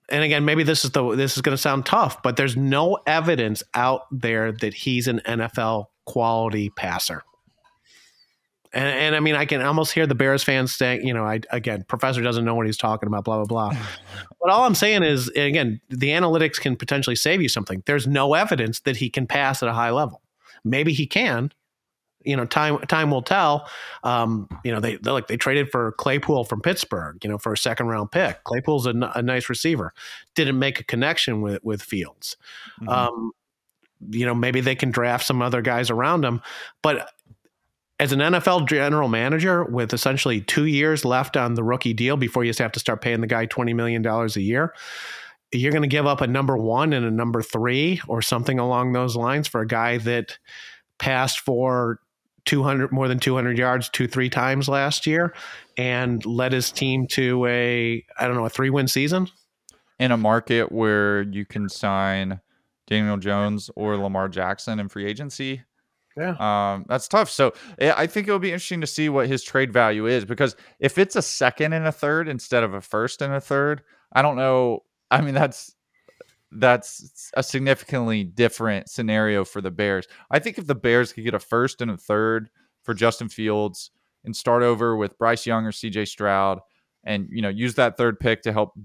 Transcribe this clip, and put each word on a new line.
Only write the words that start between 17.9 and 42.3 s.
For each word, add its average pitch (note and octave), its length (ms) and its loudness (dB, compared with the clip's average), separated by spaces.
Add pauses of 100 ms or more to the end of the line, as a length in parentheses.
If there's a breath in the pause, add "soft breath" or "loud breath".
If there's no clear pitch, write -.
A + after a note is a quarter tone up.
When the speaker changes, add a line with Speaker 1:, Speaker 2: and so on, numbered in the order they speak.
Speaker 1:
no C#3 260 4
evidence D3 480 0
that C3 160 -2
he A#2+ 140 -2
can B2+ 160 -2
pass C3+ 340 0
at A#2+ 80 0
a A2+ 40 0
high A#2 180 0
level. C#3+ 300 0 (440 soft breath)
Maybe C#3 260 2
he D3 140 0
can. C#3+ 460 0 (760)
You C#3 120 0
know, A#2+ 80 0
time, D3+ 420 0
time D#3+ 240 2
will C3 100 0
tell. D3+ 480 2 (340 loud breath)
Um, A2+ 440 0 (160)
you B2 80 -2
know, A2 80 -2
they, G#2+ 160 -2
they, A2+ 160 -4
like, C3+ 160 -2
they C3+ 100 -2
traded C3+ 320 0
for A#2 240 0
Claypool C#3 520 0
from A2+ 160 -4
Pittsburgh, F2+ 600 -4
you G#2 60 -4
know, G#2 80 -4
for G#2+ 160 -4
a G#2 40 -2
second A#2 300 -2
round G#2+ 240 -4
pick. E3+ 320 -2
Claypool's B2+ 440 -2
a B2 40 0
n-, A#2+ 120 0
a A#2+ 180 -4
nice B2 280 -2
receiver. B2+ 440 -2 (400 loud breath)
Didn't C3+ 240 2
make C3+ 220 0
a - 40 -12
connection B2 580 0
with, G2+ 220 -4
with G#2+ 180 -4
Fields. - 560 -8 (440 loud breath)
Speaker 2:
Mm-hmm. A2+ 80 -6
Speaker 1:
Um, A#2 420 -2 (760)
you A#2 160 -2
know, A#2+ 80 2
maybe B2 280 0
they C3 140 0
can C3 140 0
draft A#2+ 360 0
some B2+ 160 2
other B2 200 2
guys A#2+ 280 0
around C#3 360 2
him. A#2+ 160 0 (400 loud breath)
But D3 280 2 (920)
as C#3+ 120 2
an C#3 100 2
N E3+ 140 4
F F3 120 0
L F3+ 140 4
general C#3+ 460 2
manager D#3+ 560 2
with A#2+ 300 -2
essentially B2+ 480 0
two D3 240 2
years D3+ 400 2
left B2+ 320 0
on A#2+ 160 0
the A2+ 100 0
rookie A#2 300 0
deal B2 240 0
before B2 260 0